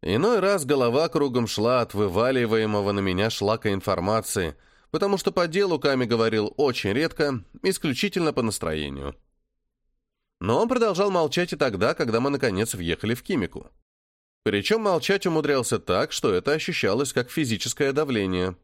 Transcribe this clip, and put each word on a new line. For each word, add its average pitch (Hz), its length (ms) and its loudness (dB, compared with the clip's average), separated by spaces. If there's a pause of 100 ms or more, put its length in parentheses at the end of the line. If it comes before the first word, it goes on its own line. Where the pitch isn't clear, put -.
Иной 175 380 2
раз 190 240 0
голова 135 440 2
кругом 131 380 0
шла 117 360 2
от 107 120 -6
вываливаемого 107 960 2
на 101 80 0
меня 98 280 2
шлака 107 440 0
информации, 95 840 -2 (340)
потому 196 280 0
что - 120 0
по 175 160 0
делу 175 320 0
Ками 131 260 2
говорил 110 520 2
очень 120 360 2
редко, 143 520 -2 (180)
исключительно 180 720 0
по 127 100 0
настроению. 73 720 -4 (1300)
Но 113 200 2
он 233 80 2
продолжал 208 420 0
молчать 175 420 0
и - 40 -8
тогда, 117 380 0
когда 117 260 0
мы, 135 100 0
наконец, 113 440 -2
въехали 90 400 -2
в 120 80 -14
Кимику. - 480 -4 (720)
Причём 110 400 0
молчать 190 440 0
умудрялся 151 520 0
так, 101 340 0
что 110 200 0
это 92 200 0
ощущалось 139 600 -2
как 123 180 -2
физическое 139 640 -2
давление. 98 720 0